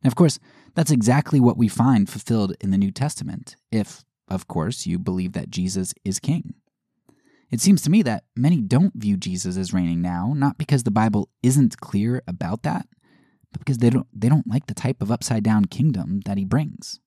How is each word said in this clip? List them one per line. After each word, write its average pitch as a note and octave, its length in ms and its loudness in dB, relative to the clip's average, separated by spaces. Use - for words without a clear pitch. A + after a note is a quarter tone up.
Now, C#3 60 4
of - 80 0
course, C#3 220 4
that's D#3 160 0
exactly C3 500 4
what A#2+ 160 6
we A2+ 120 2
find A#2 420 2
fulfilled G#2+ 500 -2
in G2 100 -4
the F#2+ 60 2
New G2 140 2
Testament, - 680 -8
if, - 320 -4
of F#2+ 180 -6
course, - 400 -4
you F2 120 -2
believe F#2 340 -4
that - 160 -8
Jesus - 460 -4
is F#3+ 140 -4
king. - 360 -4
It A2+ 100 -4
seems F3 220 4
to C#3+ 80 0
me G#3+ 120 6
that B2 220 -2
many D3 260 2
don't B2 340 2
view G#2 220 0
Jesus F2+ 400 -6
as F#2+ 160 -4
reigning E2+ 300 0
now, F2+ 340 -2
not C#3 220 0
because C#3 240 0
the A#2+ 80 -2
Bible G#2+ 380 2
isn't C3 380 4
clear A2+ 460 -2
about F2 380 -6
that, - 240 -4
but - 80 -10
because B2+ 180 -2
they A#2+ 120 4
don't, B2+ 220 0
they G#2+ 160 0
don't D3 180 4
like C#3 200 -2
the G#3 80 -10
type - 260 -4
of G#2 120 -2
upside-down G#2+ 540 0
kingdom G2+ 580 -2
that G2 120 -4
he G2 80 -2
brings - 640 -4